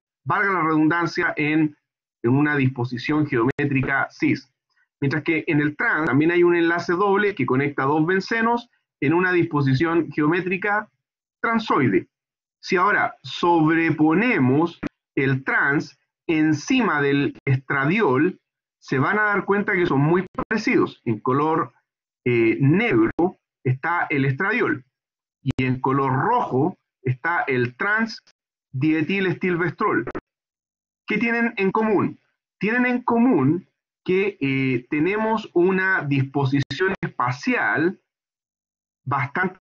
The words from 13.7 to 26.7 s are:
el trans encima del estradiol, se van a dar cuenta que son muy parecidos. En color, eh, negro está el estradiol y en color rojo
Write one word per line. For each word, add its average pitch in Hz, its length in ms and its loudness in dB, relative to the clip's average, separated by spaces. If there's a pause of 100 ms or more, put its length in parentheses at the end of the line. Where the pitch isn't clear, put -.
el 135 260 0
trans 160 560 -2 (300)
encima 156 720 0
del 139 420 0
estradiol, 143 960 0 (400)
se - 220 -2
van 180 180 0
a 214 60 2
dar 202 200 0
cuenta 202 280 0
que 180 140 2
son 139 140 2
muy 170 240 2 (240)
parecidos. - 560 -2
En 110 140 -2
color, 151 540 -2 (520)
eh, 113 360 2
negro 143 500 2 (540)
está 165 460 -2
el 135 140 0
estradiol 156 600 -2 (580)
y 135 80 -2 (140)
en 127 160 -2
color 135 320 0
rojo 170 680 -2 (240)